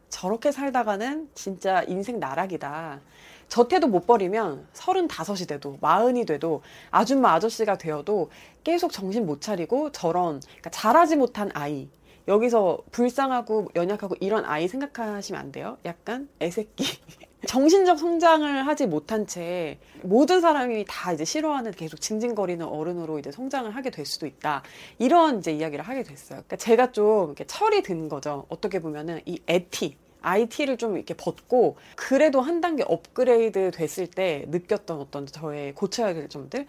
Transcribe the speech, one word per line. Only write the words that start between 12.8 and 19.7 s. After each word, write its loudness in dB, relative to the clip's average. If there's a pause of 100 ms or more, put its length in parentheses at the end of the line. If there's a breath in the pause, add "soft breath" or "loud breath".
불쌍하고 0
연약하고 -2
이런 0
아이 -2
생각하시면 -8
안 -12
돼요. -10
약간 -10 (140)
애새끼. -4
<laughs> -10
정신적 6
성장을 2
하지 0
못한 -2
채 -6 (240 loud breath)